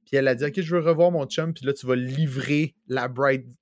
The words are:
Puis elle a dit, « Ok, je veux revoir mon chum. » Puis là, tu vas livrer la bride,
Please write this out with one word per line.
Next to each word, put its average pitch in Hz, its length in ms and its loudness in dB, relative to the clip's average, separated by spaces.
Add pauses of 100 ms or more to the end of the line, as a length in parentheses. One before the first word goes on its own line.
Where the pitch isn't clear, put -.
Puis 135 100 -2
elle 135 120 2
a 127 60 4
dit, « 123 120 -2
Ok, 147 140 -4
je 170 160 -2
veux 170 60 2
revoir 165 280 4
mon 156 160 -2
chum. » 160 280 -4
Puis 131 120 -12
là, 139 80 2
tu 131 120 -14
vas 127 100 2
livrer 135 800 -2 (120)
la 127 220 -2
bride, 131 380 0 (160)